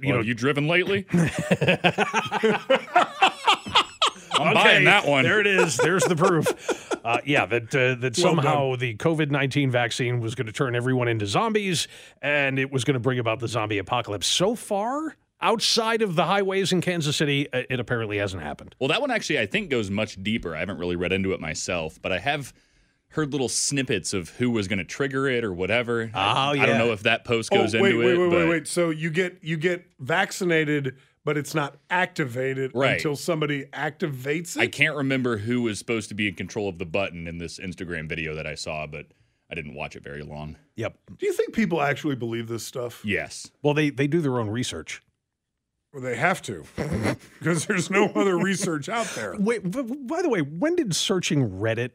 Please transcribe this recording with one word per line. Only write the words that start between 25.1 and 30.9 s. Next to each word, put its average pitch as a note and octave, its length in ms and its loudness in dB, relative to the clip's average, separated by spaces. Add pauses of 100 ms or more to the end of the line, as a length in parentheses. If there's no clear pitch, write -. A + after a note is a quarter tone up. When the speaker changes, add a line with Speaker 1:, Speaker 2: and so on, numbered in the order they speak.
Speaker 1:
it B2 160 0
or G2+ 100 -2
whatever. A2+ 580 0
Speaker 2:
Oh, G#2+ 80 -6
Speaker 1:
I, C3+ 360 2
Speaker 2:
yeah. C3+ 80 2
Speaker 1:
I - 20 4
don't C3+ 140 4
know A#2 120 2
if G#2 120 -4
that A#2 200 2
post A2+ 300 0
Speaker 3:
Oh, G3 40 6
Speaker 1:
goes G#2+ 180 4
Speaker 3:
wait, B2+ 160 6
Speaker 1:
into A#2 80 2
Speaker 3:
wait, A#2+ 160 6
Speaker 1:
it, - 20 4
Speaker 3:
wait, F3+ 120 4
wait, - 20 -
Speaker 1:
but E3+ 180 4
Speaker 3:
wait. D#3+ 180 0
So E3+ 220 0
you D#3+ 220 -4
get, F3+ 320 -2
you D#3+ 120 -2
get F3 300 -2 (140)
vaccinated, D#3 960 0 (280)